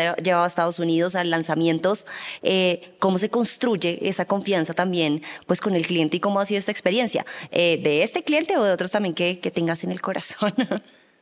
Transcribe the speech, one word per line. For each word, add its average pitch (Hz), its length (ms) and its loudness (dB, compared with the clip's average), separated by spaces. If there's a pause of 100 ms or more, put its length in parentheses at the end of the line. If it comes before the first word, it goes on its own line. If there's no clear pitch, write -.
(240)
llevado 175 220 2
a - 20 2
Estados 175 320 0
Unidos 170 360 0
a 180 100 0
lanzamientos? 165 800 2 (380)
Eh, 185 560 0
¿cómo 190 180 2
se 214 120 0
construye 208 680 0 (100)
esa 185 180 -2
confianza 185 480 0
también, 165 480 0 (260)
pues, 180 140 2
con 202 140 -2
el 165 120 0
cliente 165 300 0
y - 20 -6
cómo 202 220 0
ha 196 40 0
sido 202 140 -2
esta 202 120 -2
experiencia? 208 540 0 (260)
Eh, 170 300 4
¿de 151 220 4
este 339 200 0
cliente 330 340 2
o 240 60 4
de 196 100 4
otros 180 180 -2
también 196 240 -2
que, 175 240 0
que 180 120 -4
tengas 165 340 -2
en 180 60 -4
el 180 100 -8
corazón? 190 560 -2
<laughs> 254 60 2 (580)